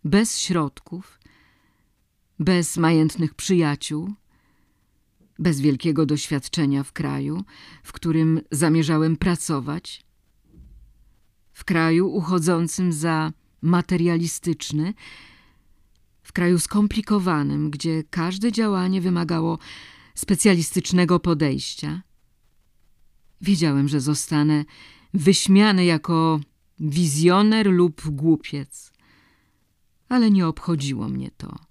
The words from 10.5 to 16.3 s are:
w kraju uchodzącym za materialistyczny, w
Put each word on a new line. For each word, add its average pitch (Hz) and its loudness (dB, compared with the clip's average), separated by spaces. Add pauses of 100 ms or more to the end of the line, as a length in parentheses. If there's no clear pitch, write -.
w - -20
kraju 165 2
uchodzącym 170 0
za 156 -2 (300)
materialistyczny, 170 -2 (1300)
w - -20